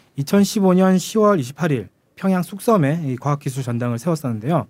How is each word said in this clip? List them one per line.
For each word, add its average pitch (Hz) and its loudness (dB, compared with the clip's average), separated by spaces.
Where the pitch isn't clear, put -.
이천십오 190 2
년 185 4
시월 208 2
이십팔 143 -4
일 110 -4
평양 185 0
쑥섬에 170 0
이 127 -4
과학기술 139 -4
전당을 120 -4
세웠었는데요. 135 -2